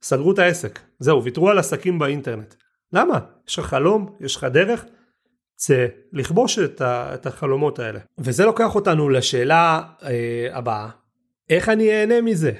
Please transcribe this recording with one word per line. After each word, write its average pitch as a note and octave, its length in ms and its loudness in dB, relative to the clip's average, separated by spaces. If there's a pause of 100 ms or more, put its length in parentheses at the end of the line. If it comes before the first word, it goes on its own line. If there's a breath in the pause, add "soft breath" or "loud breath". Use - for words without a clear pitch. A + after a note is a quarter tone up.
סגרו D3 300 0
את G3 80 0
העסק. E3+ 400 0 (200)
זהו, C3 240 2
ויתרו D#3 260 0
על G3+ 100 4
עסקים E3+ 400 -2
באינטרנט. C3+ 540 -4 (400)
למה? A#3 260 2 (280)
יש - 120 -8
לך D#3 60 -6
חלום, F#3+ 540 0
יש C3+ 160 -8
לך - 80 -12
דרך, F3+ 420 0 (720 soft breath)
צא B2+ 300 2 (280)
לכבוש F#3 460 0
את D#3 220 -2
ה-, B2+ 320 -4
את C3 120 -12
החלומות C#3 540 -2
האלה. A2 200 -8 (180)
וזה B2+ 280 0
לוקח A3+ 300 0
אותנו E3 340 2
לשאלה, D3 720 2 (220)
אה, A#2+ 480 -6
הבאה. A2+ 380 -6 (600)
איך F3+ 200 2
אני A3 220 4
אהנה G#3+ 300 2
מזה? E3+ 380 0